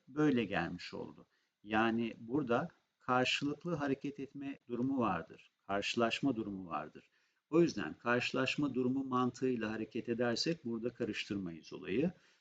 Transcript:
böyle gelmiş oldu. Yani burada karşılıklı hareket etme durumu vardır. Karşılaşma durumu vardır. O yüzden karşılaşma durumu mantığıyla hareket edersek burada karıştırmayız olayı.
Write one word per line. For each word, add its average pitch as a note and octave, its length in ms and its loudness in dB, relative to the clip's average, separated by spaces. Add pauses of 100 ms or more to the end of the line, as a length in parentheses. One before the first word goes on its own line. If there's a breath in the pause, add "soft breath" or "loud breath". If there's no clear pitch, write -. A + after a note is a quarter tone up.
böyle C3+ 380 4
gelmiş F2 480 -2
oldu. D#2 320 -10 (380)
Yani A2+ 560 2
burada C3 500 0 (300)
karşılıklı C#3+ 760 0
hareket C#3 440 -2
etme C#3 480 -10
durumu B2+ 320 0
vardır. F#2 520 -2 (160)
Karşılaşma A2+ 680 0
durumu G2 340 -6
vardır. D2+ 400 -8 (400)
O D#3+ 120 6
yüzden G2+ 320 2
karşılaşma B2+ 800 0
durumu B2+ 300 2
mantığıyla B2 680 0
hareket A2 380 -4
edersek A#2+ 560 0
burada A#2 280 -2
karıştırmayız F#2+ 800 -4
olayı. G#2+ 380 0 (300 soft breath)